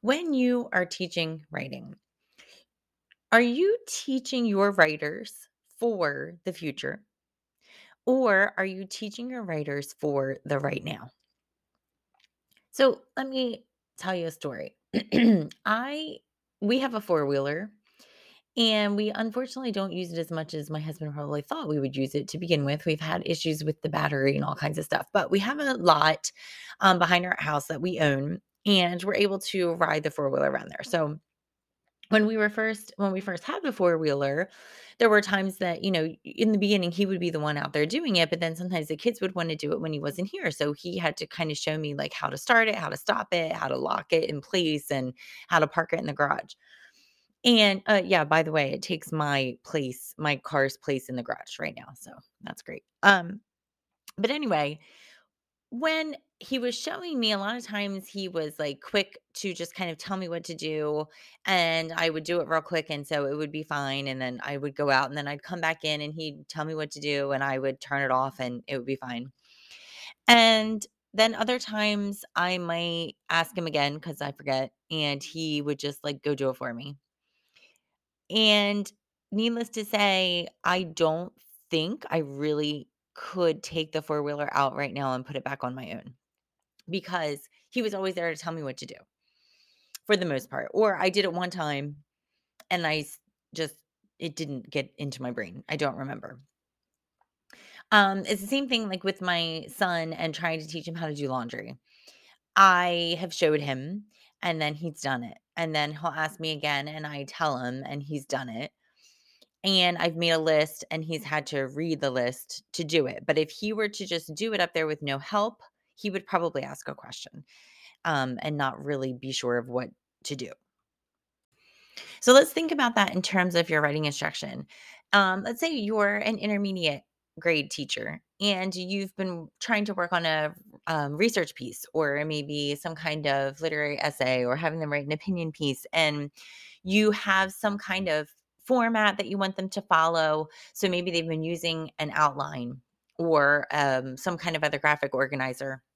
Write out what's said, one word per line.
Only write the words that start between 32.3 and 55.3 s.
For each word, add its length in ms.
were 140
first, 480
when 120
we 100
first 240
had 180
the 100
four-wheeler, 800
there 120
were 100
times 380
that, 260
you 60
know, 180
in 280
the 60
beginning, 320
he 140
would 160
be 80
the 120
one 180
out 160
there 100
doing 320
it, 140
but 100
then 160
sometimes 300
the 100
kids 240
would 140
wanna 200
do 180
it 80
when 120
he 60
wasn't 320
here. 200
So 220
he 240
had 220
to 80
kinda 280
show 220
me, 180
like, 200
how 140
to 100
start 300
it, 80
how 120
to 80
stop 380
it, 180
how 160
to 80
lock 360
it 180
in 100
place, 500
and 220
how 100
to 80
park 260
it 60
in 80
the 80
garage. 400
And, 420
uh, 160
yeah, 220
by 180
the 100
way, 200
it 80
takes 320
my 520
place, 520
my 200
car's 420
place 320
in 60
the 60
garage 360
right 180
now. 180
So 180
that's 220
great. 220
Um, 380
but 140
anyway, 480